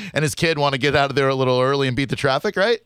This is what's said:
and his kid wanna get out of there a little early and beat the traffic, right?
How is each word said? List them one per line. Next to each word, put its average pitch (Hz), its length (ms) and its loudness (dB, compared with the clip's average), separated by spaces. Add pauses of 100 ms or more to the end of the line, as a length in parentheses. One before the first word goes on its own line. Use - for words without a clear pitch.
(120)
and 143 100 -2
his 151 120 -2
kid 160 240 0
wanna 143 180 0
get 139 180 0
out 139 140 2
of 131 80 -4
there 135 120 2
a 135 60 2
little 127 280 2
early 139 260 0
and 123 80 -2
beat 135 140 -2
the 127 60 -4
traffic, 147 400 -2
right? 220 300 0